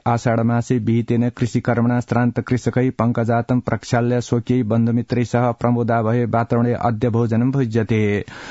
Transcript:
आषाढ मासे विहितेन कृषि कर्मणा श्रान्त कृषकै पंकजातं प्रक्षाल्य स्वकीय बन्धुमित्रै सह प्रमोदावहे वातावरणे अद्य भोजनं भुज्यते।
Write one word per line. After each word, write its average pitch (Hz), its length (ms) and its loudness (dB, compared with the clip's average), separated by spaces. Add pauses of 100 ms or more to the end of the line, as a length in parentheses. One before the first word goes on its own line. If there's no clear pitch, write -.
आषाढ 117 340 0
मासे 117 380 0
विहितेन 117 520 0
कृषि 123 300 -2
कर्मणा 120 400 0
श्रान्त 120 400 0
कृषकै 127 500 0
पंकजातं 120 680 0
प्रक्षाल्य 120 600 -2
स्वकीय 123 420 0
बन्धुमित्रै 117 640 0
सह 120 260 0
प्रमोदावहे 117 760 0
वातावरणे 117 480 0
अद्य 117 380 0
भोजनं 117 400 2
भुज्यते। 107 760 0 (260)